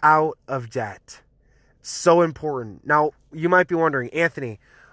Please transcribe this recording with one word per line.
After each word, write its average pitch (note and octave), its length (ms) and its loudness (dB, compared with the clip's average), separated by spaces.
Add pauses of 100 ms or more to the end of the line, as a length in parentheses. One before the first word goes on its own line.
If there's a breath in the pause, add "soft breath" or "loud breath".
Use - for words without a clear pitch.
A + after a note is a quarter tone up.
out D#3 340 2 (120)
of B2 220 -8
debt. G#2+ 500 -12 (580)
It's - 120 -14
so F3 320 4
important. C3 640 -6
Now, D3+ 280 2 (200)
you D#3+ 160 -4
might F3+ 200 4
be F3+ 80 -4
wondering, D3 340 0
"Anthony, D3 480 -4 (340 soft breath)